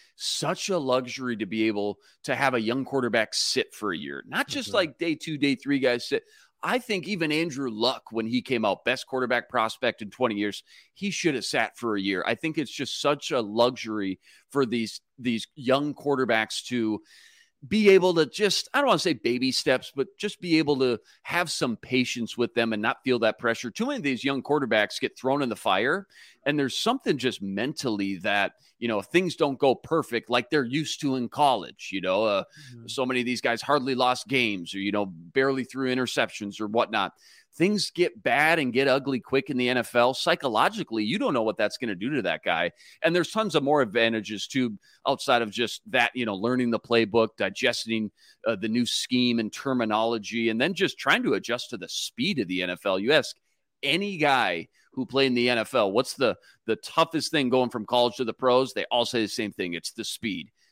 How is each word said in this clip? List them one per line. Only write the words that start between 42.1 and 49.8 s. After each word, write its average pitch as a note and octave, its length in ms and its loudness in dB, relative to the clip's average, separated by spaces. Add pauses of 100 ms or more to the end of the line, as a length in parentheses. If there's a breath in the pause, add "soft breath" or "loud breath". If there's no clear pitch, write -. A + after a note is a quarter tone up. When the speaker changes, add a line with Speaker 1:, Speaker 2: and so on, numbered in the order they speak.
Speaker 1:
to B2+ 80 0
that E2+ 200 -2
guy. F2 300 0 (300 loud breath)
And E3 120 2
there's F3 160 0
tons G#3+ 240 -2
of D3+ 80 4
more C#3+ 200 4
advantages, A2 640 0
too, A#2+ 320 -2 (280 soft breath)
outside B2+ 360 2
of G#2+ 80 -2
just A2 400 -4
that, A#2+ 240 2
you B2 100 -4
know, G#2+ 100 -2
learning A#2+ 360 0
the A2 100 -2
playbook, A2+ 560 2
digesting, A2 760 -2 (360 soft breath)
uh, A2+ 100 0
the G2+ 120 -4
new A#2 180 0
scheme B2 520 0
and A2 140 -2
terminology, A2+ 960 -2